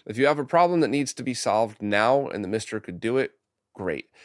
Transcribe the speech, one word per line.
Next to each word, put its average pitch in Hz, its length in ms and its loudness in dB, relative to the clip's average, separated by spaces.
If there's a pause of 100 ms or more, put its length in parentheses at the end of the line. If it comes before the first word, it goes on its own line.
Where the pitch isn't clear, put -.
if 104 140 -8
you 139 80 4
have 147 100 2
a 143 80 -4
problem 175 360 4
that 123 80 2
needs 139 260 -2
to 127 80 -10
be 123 100 -4
solved 110 480 0
now 110 460 2
and 101 160 -6
the 92 60 -6
Mister 110 300 -4
could 90 200 -14
do 117 180 -2
it, 135 140 0 (420)
great. 85 360 -6 (160)